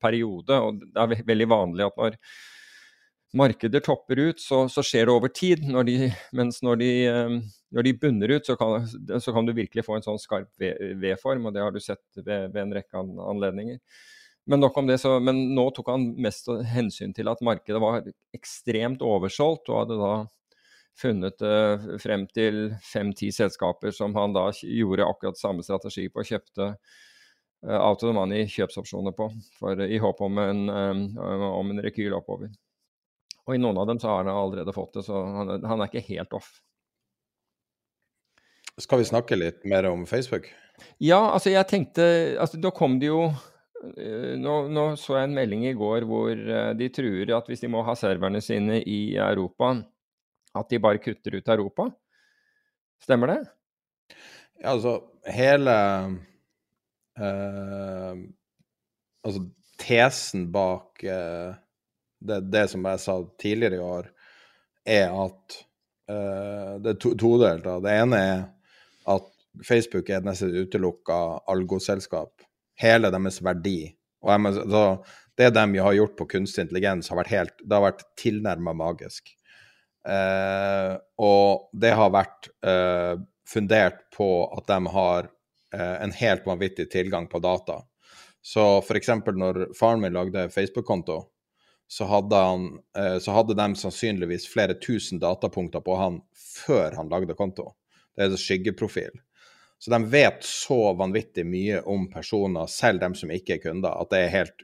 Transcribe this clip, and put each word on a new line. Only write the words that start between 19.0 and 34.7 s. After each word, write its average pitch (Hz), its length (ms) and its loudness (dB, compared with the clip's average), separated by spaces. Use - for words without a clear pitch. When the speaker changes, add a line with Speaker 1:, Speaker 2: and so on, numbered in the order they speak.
Speaker 1:
oversolgt, 120 640 0
og 110 80 0
hadde 110 220 -4
da 101 80 0
funnet, 101 480 -4
eh, 107 380 2
frem 101 220 -2
til 110 240 0
fem-ti 101 480 -4
selskaper 98 640 -2
som 104 240 -4
han 101 160 0
da 95 140 2
gjorde 101 480 0
akkurat 90 320 -4
samme 90 240 -4
strategi 95 460 -6
på, - 100 -8
og 104 140 -8
kjøpte, 101 340 -6
eh, 107 160 -2
out 101 240 2
of 117 60 2
the 113 80 0
money 101 260 0
kjøpsopsjoner 98 720 -6
på, 110 140 -6
for, 98 320 -4
i 107 160 -2
håp 101 240 0
om 101 160 -2
en, 101 240 -2
eh, 98 800 -4
om 98 240 -4
en 101 160 -6
rekyl 101 320 -4
oppover. 98 320 -10
Og 131 60 -2
i 123 40 0
noen 110 220 0
av 104 80 0
dem 120 80 -2
så 120 80 -8
har 104 160 0
han 95 160 -4
allerede 95 340 -4